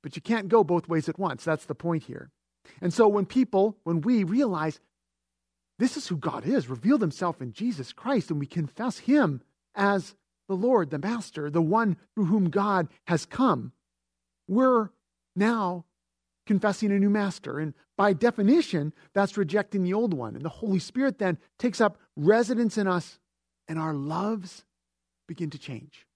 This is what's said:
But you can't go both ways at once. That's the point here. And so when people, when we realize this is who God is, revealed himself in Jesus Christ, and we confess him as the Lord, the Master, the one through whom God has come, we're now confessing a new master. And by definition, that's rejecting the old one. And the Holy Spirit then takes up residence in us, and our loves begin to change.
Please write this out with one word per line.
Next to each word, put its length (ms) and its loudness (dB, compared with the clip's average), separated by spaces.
But 140 -14
you 60 -10
can't 260 -2
go 160 6
both 240 0
ways 220 -2
at 100 -8
once. 240 -4
That's 220 -2
the 100 -8
point 280 -4
here. 280 -16
And 140 -2
so 160 8
when 160 2
people, 580 2
when 160 0
we 240 2
realize 560 -2
this 200 0
is 100 -10
who 80 -4
God 300 -6
is, 240 0
revealed 320 2
himself 400 -4
in 100 -8
Jesus 400 -6
Christ, 400 -4
and 80 -2
we 60 -4
confess 540 -6
him 420 2
as 400 0
the 80 -4
Lord, 340 2
the 100 -4
Master, 500 -6
the 120 2
one 360 2
through 100 2
whom 240 2
God 380 0
has 180 0
come, 480 0
we're 420 2
now 480 -2
confessing 480 0
a 60 2
new 100 4
master. 500 -2
And 140 -6
by 160 4
definition, 800 2
that's 240 0
rejecting 460 -2
the 100 0
old 200 0
one. 220 -6
And 100 -10
the 40 -6
Holy 300 -2
Spirit 400 -4
then 180 0
takes 220 -2
up 160 2
residence 640 2
in 100 0
us, 320 -4
and 120 -6
our 140 -4
loves 720 -6
begin 220 -8
to 60 -16
change. 480 -16